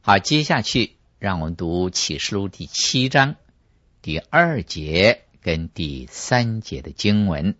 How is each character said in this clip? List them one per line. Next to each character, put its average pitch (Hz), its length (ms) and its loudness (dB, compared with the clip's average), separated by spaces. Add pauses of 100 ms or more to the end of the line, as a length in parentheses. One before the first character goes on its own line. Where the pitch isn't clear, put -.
好， 101 160 6
接 151 240 2
下 143 220 0
去 - 320 -2 (240)
让 95 200 -2
我 78 60 -2
们 82 100 -4
读 87 360 -2
启 - 260 -4
示 - 160 -6
录 98 160 -4
第 92 160 -14
七 - 440 0
章 139 260 4 (640)
第 78 160 -6
二 156 460 2
节 85 580 2 (200)
跟 82 280 -4
第 71 420 -8
三 117 480 -2
节 - 220 -10
的 - 100 -14
经 104 360 2
文。 82 320 -2